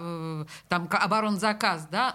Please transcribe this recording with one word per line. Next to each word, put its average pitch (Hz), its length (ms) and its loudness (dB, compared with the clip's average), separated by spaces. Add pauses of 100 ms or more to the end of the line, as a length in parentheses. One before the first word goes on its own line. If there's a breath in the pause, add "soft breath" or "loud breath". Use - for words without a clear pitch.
э, 160 440 -6 (220 loud breath)
там, 175 200 0
к-, 190 100 0
оборонзаказ, 208 920 2
да, 226 260 0